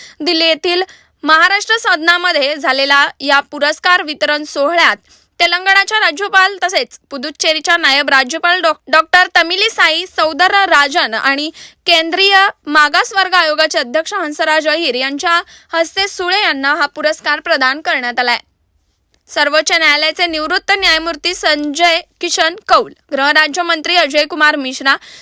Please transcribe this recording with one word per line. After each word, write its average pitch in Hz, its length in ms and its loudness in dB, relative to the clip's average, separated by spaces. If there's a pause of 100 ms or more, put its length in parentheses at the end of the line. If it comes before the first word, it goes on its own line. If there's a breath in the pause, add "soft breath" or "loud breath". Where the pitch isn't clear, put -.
(200 loud breath)
दिल्ली 330 260 0
येथील 349 380 0 (400 soft breath)
महाराष्ट्र 370 540 2
सदनामध्ये 349 760 0
झालेला 277 520 2 (120)
या 277 200 2
पुरस्कार 302 640 0
वितरण 302 400 -4
सोहळ्यात 294 540 0 (420 soft breath)
तेलंगणाच्या 381 600 0
राज्यपाल 381 640 0
तसेच 359 360 -4 (100)
पुदुच्चेरीच्या 311 680 -2
नायब 285 320 0
राज्यपाल 320 520 0
डॉ-, 311 300 -2
डॉक्टर 339 440 4
तमिलिसाई 359 680 0
सौंदरराजन 320 1080 2
आणि 277 360 -2 (360 loud breath)
केंद्रीय 359 640 2 (180)
मागासवर्ग 349 680 0
आयोगाचे 311 460 2
अध्यक्ष 311 340 -4
हंसराज 311 540 -2
अहिर 302 280 -2
यांच्या 285 460 -2 (320 loud breath)
हस्ते 339 340 -2
सुळे 370 340 -2
यांना 277 320 0
हा 311 120 0
पुरस्कार 302 540 -4
प्रदान 294 420 -2
करण्यात 254 380 -4
आलाय. 240 200 0 (920)
सर्वोच्च 302 420 0
न्यायालयाचे 311 540 0
निवृत्त 330 520 -4
न्यायमूर्ती 339 580 -2
संजय 320 680 0 (200)
किशन 359 340 -2 (120)
कौल, 156 240 2 (200)
गृहराज्यमंत्री 311 840 0
अजय 302 300 2
कुमार 302 300 0
मिश्रा, 269 400 -2 (260 loud breath)